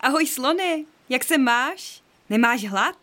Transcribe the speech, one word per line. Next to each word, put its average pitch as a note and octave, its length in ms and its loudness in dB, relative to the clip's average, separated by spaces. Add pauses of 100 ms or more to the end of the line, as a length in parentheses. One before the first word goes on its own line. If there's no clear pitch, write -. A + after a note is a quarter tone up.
ahoj D4 260 2
slone, D#4+ 580 -2 (240)
jak B3+ 160 0
se D#4+ 140 2
máš? C4 640 -2 (280)
Nemáš A#3 340 2
hlad? G#3 380 -2